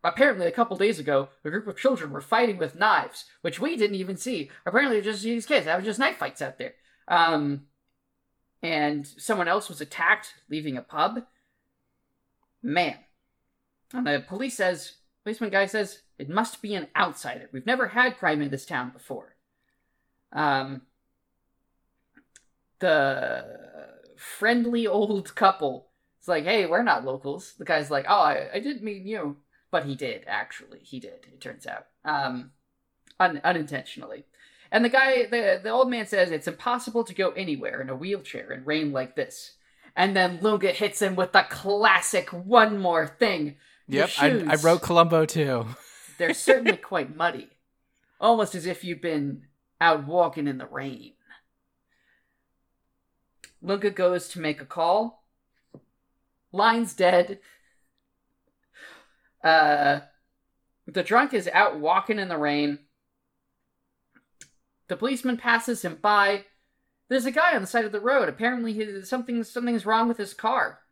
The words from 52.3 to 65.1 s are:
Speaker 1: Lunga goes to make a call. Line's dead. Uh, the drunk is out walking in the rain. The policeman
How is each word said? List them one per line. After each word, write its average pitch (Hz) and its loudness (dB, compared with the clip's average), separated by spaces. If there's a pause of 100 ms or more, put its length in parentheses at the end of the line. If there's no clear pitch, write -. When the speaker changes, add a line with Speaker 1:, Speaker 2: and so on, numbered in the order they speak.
Speaker 1:
Lunga 196 -2
goes 180 0
to 180 -12
make 151 -4
a 131 -16
call. 180 0 (1300)
Line's 226 2
dead. 180 4 (2000)
Uh, 147 6 (840)
the 180 -2
drunk 262 4
is 180 -2
out 175 4
walking 190 0
in 190 -4
the 165 -4
rain. 147 0 (2000)
The 180 -6
policeman 247 -2